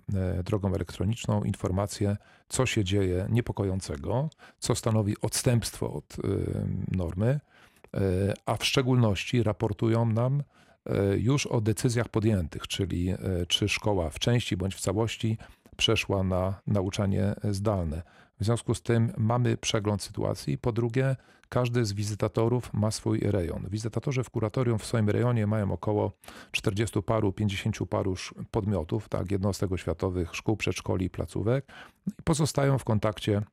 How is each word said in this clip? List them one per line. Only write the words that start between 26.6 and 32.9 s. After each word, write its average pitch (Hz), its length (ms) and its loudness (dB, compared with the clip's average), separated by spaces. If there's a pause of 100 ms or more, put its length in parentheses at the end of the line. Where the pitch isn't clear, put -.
paru, 110 300 2
pięćdziesięciu 101 520 -2
paru 98 280 0
sz-, - 220 -10 (160)
podmiotów, 104 580 -2
tak, 95 220 -4
jednostek 98 400 0
oświatowych, 90 640 -2
szkół, 110 220 -2
przedszkoli, 95 520 -2
placówek. 101 560 -2 (540)
I - 40 -18
pozostają 139 540 2
w - 60 -4
kontakcie 107 580 0 (120)